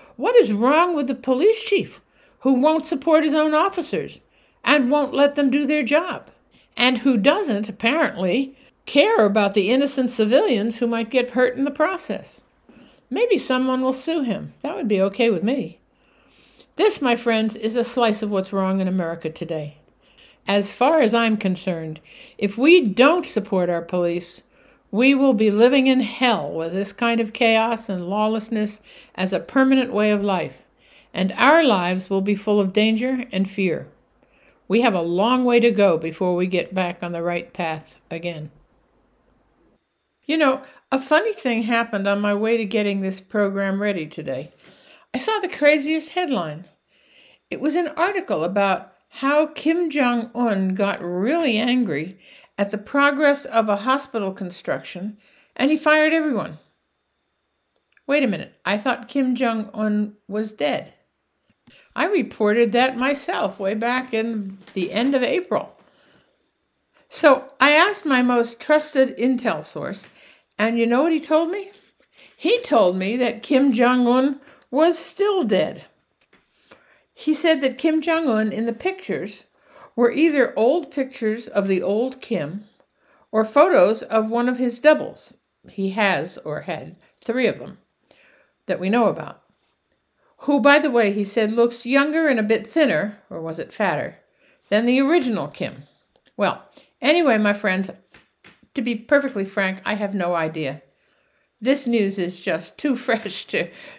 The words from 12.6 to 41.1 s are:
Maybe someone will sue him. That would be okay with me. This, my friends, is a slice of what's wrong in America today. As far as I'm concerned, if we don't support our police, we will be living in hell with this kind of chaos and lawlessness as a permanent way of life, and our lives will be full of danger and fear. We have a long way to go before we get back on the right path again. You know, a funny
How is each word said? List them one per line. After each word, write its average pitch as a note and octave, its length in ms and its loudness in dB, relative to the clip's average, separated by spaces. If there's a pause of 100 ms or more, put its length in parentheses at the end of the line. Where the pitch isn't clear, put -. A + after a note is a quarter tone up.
Maybe A4 260 2
someone C4 460 0
will C4 100 2
sue D#4+ 300 -2
him. E3+ 400 -4
That D4+ 140 -6
would D#4 100 -6
be G3 160 2
okay G3+ 260 2
with F3+ 140 0
me. A3 380 -4 (960)
This, G4+ 240 2
my B3 160 2
friends, A3 400 -2
is A3 180 -4
a A#3+ 80 0
slice A3+ 400 0
of G#3 80 -4
what's F#3+ 220 -2
wrong F#3+ 280 0
in F#3 60 0
America E3+ 440 -4
today. D#3+ 480 -8 (680)
As G3+ 260 0
far D4+ 280 4
as A3 140 4
I'm A3+ 240 2
concerned, E3 640 -4 (360)
if G3+ 220 -4
we D4+ 280 6
don't C#4+ 380 4
support F#3 460 -2
our E3+ 100 -2
police, F3 640 -4 (480)
we C4 240 4
will C4+ 180 4
be G#3+ 180 2
living B3+ 360 4
in C4 140 4
hell G3+ 520 0
with E3 220 -6
this G3 180 -4
kind A#3 260 0
of A3+ 140 -4
chaos A3+ 560 0
and F3+ 200 -6
lawlessness G#3+ 720 -2 (340)
as F#3 180 -4
a - 80 -2
permanent C4 500 2
way G#3+ 200 2
of G3+ 120 2
life, F3+ 440 -4 (480)
and F#3+ 180 -2
our C#4 320 6
lives F#3 460 0
will G3 100 0
be G3 160 0
full G#3 240 0
of F#3+ 140 -2
danger A3+ 580 0
and F#3+ 180 -2
fear. E3 380 -2 (800)
We A#3 140 2
have A3+ 120 4
a F3 60 -2
long G#3+ 460 0
way A#3+ 140 4
to A#3 100 4
go G3 260 4
before F3 400 -4
we F3+ 100 0
get F3+ 280 -4
back F3+ 280 -4
on F3 100 -8
the E3+ 100 -6
right F3 320 -6
path D#3+ 440 -8 (120)
again. E3 400 -10 (1800)
You D#4 100 -2
know, C4+ 240 2 (320)
a C4+ 80 0
funny F4+ 320 2